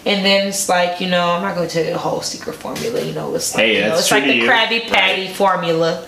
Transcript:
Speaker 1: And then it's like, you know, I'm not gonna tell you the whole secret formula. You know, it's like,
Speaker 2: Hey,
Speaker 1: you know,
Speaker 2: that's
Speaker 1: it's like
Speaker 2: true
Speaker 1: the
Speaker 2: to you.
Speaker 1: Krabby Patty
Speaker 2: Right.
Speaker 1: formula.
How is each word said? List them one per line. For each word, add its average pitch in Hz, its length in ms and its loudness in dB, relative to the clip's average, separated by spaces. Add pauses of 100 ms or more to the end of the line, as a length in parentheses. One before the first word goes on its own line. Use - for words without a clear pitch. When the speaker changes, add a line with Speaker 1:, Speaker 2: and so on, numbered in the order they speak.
Speaker 1:
And 196 200 0
then 196 220 4
it's 196 220 -4
like, 175 320 0
you 185 80 -4
know, 175 220 2
I'm 175 100 0
not 190 140 -4
gonna 170 120 -2
tell 165 160 0
you 143 80 -2
the 135 60 -2
whole - 240 -4
secret - 340 -8
formula. - 460 -4
You 160 100 -4
know, - 240 -4
it's - 180 -4
like, 107 120 2
Speaker 2:
Hey, 110 100 4
Speaker 1:
you 101 60 0
know, 107 80 2
Speaker 2:
that's 165 140 2
Speaker 1:
it's - 80 2
like 214 120 4
Speaker 2:
true 139 80 2
Speaker 1:
the 120 80 4
Speaker 2:
to 117 60 0
you. 254 40 2
Speaker 1:
Krabby 226 400 2
Patty 190 380 2
Speaker 2:
Right. 185 80 -10
Speaker 1:
formula. 175 720 2